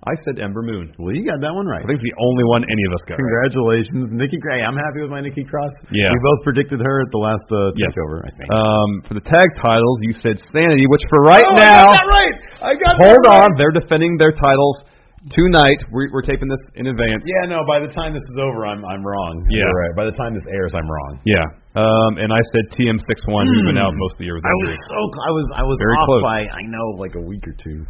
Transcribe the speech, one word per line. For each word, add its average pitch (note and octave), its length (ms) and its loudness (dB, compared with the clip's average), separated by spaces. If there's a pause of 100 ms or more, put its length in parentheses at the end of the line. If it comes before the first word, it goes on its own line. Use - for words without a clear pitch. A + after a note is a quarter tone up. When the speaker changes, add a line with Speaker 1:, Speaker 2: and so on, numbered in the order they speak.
Speaker 1:
I C3 160 -6
said C3 160 -8
Ember G#2 240 -8
Moon. G2 400 -10
Speaker 2:
Well, F#2 160 -6
you G#3+ 80 -6
got D#3 160 -6
that D3 80 -6
one G3 160 -8
right. G2+ 160 -8
Speaker 1:
I G2+ 80 -12
think C#3+ 80 -2
it's A2+ 80 -8
the A#2+ 160 -6
only B2 240 2
one A#2 240 2
any G#2+ 160 -2
of F2+ 80 -2
us F2 160 -6
got F2 80 -10
right. C3+ 80 -4
Speaker 2:
Congratulations, A#2 880 -2
Nikki C3+ 240 -6
Gray. C#3 240 -6
I'm A#2 160 -4
happy D3 240 -8
with D3 80 -10
my C#3+ 160 -10
Nikki C#3 160 -10
Cross. C#3+ 320 -8 (160)
Speaker 1:
Yeah. G2 240 0
Speaker 2:
We A#2+ 80 -2
both C#3+ 240 2
predicted C#3 400 -2
her C3+ 160 -2
at B2+ 80 -4
the - 80 -6
last, G#2+ 320 -4
uh, G2+ 240 -2
Speaker 1:
Yes. G2+ 240 -2
Speaker 2:
takeover, D#2+ 240 -8
I - 160 -14
think. - 160 -16
Speaker 1:
Um, G#2+ 360 2 (200)
for G#2+ 80 -8
the - 80 -12
tag F3 320 4
titles, A#2 480 0
you A2+ 160 -4
said A2 160 -2 (160)
Sanity, D3+ 320 4
which C#3+ 240 4
for D3 160 6
right G3 240 8
Speaker 2:
Oh, F#4+ 80 6
Speaker 1:
now. G#3 320 10
Speaker 2:
I G#3+ 80 8
got F#4 80 4
that G4 80 -4
right. F#4+ 220 4 (260)
I B3 160 -4
got F4 240 2
Speaker 1:
Hold A3 240 10
Speaker 2:
that A3 80 8
Speaker 1:
on, G3 160 8
Speaker 2:
right. D#3 80 -2
Speaker 1:
they're D3 160 2
defending E3 480 0
their D#3 160 6
titles C#3 480 2 (480)
tonight. D3+ 560 4
We're, C3+ 240 -6
we're C3+ 80 -4
taping C#3 320 -4
this C3+ 80 -8 (160)
in B2 80 -8
advance. A2+ 400 -4
Speaker 2:
Yeah, F3+ 240 -4
no. D#3+ 160 -4
By D3 160 0
the D3+ 80 -8
time D#3+ 240 -8
this C#3+ 160 -8
is B2 80 -12
over, C3+ 320 -4
I'm, G#2 160 -10
I'm G2 160 -10
wrong. F#2+ 480 -8
Speaker 1:
Yeah. G#2+ 160 0
Speaker 2:
You're F#2 80 0 (160)
right. E2+ 80 -10
By G2+ 80 -4
the A2 80 -6
time A#2 240 -8
this - 160 -12
airs, F#2 240 -6
I'm D#2+ 80 -6
wrong. D2 400 -10
Speaker 1:
Yeah. G2+ 160 2 (340)
Um, A2 480 2
and A2 80 -2
I A2 80 0 (160)
said A2 220 -2
T B2 100 0
M A2+ 160 0
six - 240 -6
one, G#2 240 0
who's G#2+ 160 2
been D3+ 80 0
Speaker 2:
Hmm. G2 80 0
Speaker 1:
out G2 160 -2
most F#2 160 -6
of - 80 -20
the - 80 -10
year E2+ 80 -8
with D#2+ 80 -10
Speaker 2:
I F3 160 0
was B2 80 -6
Speaker 1:
injury. D#2 160 -10
Speaker 2:
so - 80 -12 (160)
cl-, C#3 160 -10
I D#3+ 80 -4
was, D#3 100 -4 (140)
I B2 80 0
was C3+ 140 -2
Speaker 1:
Very A2 180 2
Speaker 2:
off D#3 80 2
Speaker 1:
close. C3 160 2
Speaker 2:
by, A2 240 -2
I F#2+ 240 -14
know, A2+ 240 -8
like, F#2 240 -12
a E2+ 60 -12
week G2 180 -14
or E2 160 -14
two. D#2 300 -14